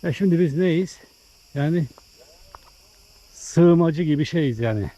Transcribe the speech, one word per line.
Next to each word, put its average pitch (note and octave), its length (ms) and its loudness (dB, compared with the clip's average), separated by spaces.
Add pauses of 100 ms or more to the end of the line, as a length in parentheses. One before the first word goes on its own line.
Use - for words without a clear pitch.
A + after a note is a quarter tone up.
E F3 100 -2
şimdi F3+ 260 2
biz D3+ 180 0
neyiz? F3+ 420 -2 (540)
Yani D3+ 320 -2 (1500)
sığınmacı E3+ 720 2
gibi D3+ 220 0
şeyiz C#3 340 -2
yani. G#2+ 380 -2